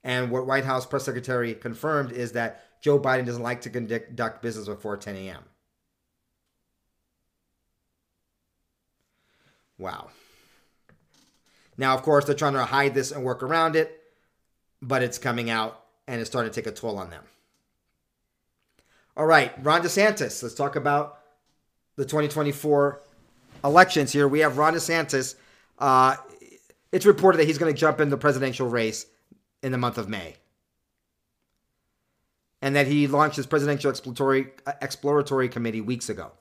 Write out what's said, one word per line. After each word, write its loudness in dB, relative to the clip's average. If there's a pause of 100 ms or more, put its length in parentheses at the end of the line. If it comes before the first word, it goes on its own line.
And -2
what -4
White 0
House -2
press -4
secretary -4
confirmed -4
is -8
that -6 (180)
Joe 4
Biden 0
doesn't -6
like -6
to -14
conduct -6
business -8
before -8
ten -12
A -12
M. -18 (4000)
Wow. -12 (1700)
Now, 2
of -6
course, 4
they're 0
trying 0
to 0
hide 2
this -2
and -8
work -4
around 0
it, 0 (840)
but -2
it's -4
coming -4
out -4 (220)
and -6
it's -8
starting -4
to -6
take -8
a -8
toll -8
on -12
them. -18 (1900)
All 0
right, 6 (120)
Ron 4
DeSantis. 0
Let's -10
talk -4
about -2 (760)
the -4
twenty 0
twenty-four 0 (600)
elections 6
here. 4
We 2
have 2
Ron 4
DeSantis. -2 (420)
Uh, 4 (760)
it's 0
reported 8
that 6
he's 0
gonna 0
jump 2
in 2
the 0
presidential 0
race -2 (560)
in -4
the -2
month -2
of -6
May, -10 (2250)
and -2
that 4
he 4
launched 2
his -6
presidential 0
exploratory, -2 (140)
uh, -6
exploratory -2
committee -4
weeks -6
ago. -10